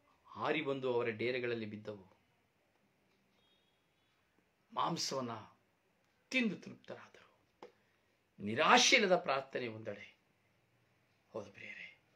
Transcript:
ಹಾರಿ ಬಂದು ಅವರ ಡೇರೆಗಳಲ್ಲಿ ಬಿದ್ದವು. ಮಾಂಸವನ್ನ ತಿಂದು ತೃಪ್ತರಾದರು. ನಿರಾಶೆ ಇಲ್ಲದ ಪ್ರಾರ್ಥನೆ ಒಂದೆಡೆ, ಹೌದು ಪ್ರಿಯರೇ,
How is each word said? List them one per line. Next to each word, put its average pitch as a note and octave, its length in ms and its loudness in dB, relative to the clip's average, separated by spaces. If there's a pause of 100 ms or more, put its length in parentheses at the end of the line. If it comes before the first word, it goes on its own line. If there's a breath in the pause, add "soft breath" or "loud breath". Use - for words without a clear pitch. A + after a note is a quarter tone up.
(260)
ಹಾರಿ C#3+ 360 0
ಬಂದು C3+ 320 0
ಅವರ A#2 160 2
ಡೇರೆಗಳಲ್ಲಿ A#2 560 -2
ಬಿದ್ದವು. G#2+ 520 -12 (2500)
ಮಾಂಸವನ್ನ C3+ 580 -2 (1000)
ತಿಂದು A3+ 260 0
ತೃಪ್ತರಾದರು. - 800 -18 (1040)
ನಿರಾಶೆ E3 560 6
ಇಲ್ಲದ G3 200 6
ಪ್ರಾರ್ಥನೆ C3+ 520 -2
ಒಂದೆಡೆ, A2 500 -12 (1160)
ಹೌದು G2 180 -10
ಪ್ರಿಯರೇ, - 500 -16 (140)